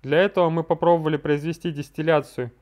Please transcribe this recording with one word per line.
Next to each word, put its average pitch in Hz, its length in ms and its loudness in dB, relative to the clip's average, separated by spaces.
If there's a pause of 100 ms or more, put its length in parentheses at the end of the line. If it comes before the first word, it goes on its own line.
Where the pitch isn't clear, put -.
Для 139 160 0
этого 185 320 2
мы 165 120 -2
попробовали 165 540 0
произвести 156 560 -4
дистилляцию 147 880 -4